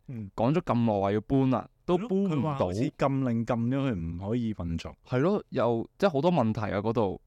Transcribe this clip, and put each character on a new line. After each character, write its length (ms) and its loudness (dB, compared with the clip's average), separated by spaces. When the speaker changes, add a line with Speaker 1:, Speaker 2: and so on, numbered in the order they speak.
Speaker 1:
嗯。 280 -12
Speaker 2:
講 180 2
咗 80 0
咁 120 -2
耐 140 2
話 120 2
要 100 0
搬 280 2
啦， 200 -2
都 120 2
搬 120 -6
唔 180 0
到。 80 -2
Speaker 1:
係 0 -
咯， 0 -
佢 80 0
話 120 -2
好 180 0
似 240 -2
禁 280 0
令 200 0
禁 100 0
咗 220 0
佢 180 0
唔 340 -6
可 60 0
以 180 -2
運 240 -4
作。 180 -10
Speaker 2:
係 120 0
咯， 300 0
又 480 0
即 80 4
係 40 4
好 120 0
多 100 4
問 220 4
題 80 -4
啊 180 -2
嗰 140 0
度， 320 0